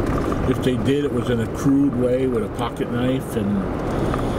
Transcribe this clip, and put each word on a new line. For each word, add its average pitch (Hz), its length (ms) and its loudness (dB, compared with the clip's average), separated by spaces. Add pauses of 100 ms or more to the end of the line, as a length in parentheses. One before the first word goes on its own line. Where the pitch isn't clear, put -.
(500)
If 123 140 0
they 127 140 2
did, 139 260 2
it 143 80 0
was 120 180 -2
in 120 100 2
a 110 160 0
crude 139 400 4
way 123 320 2
with 117 160 0
a 98 140 -4
pocket - 340 -4
knife 127 440 -2
and 196 280 0 (760)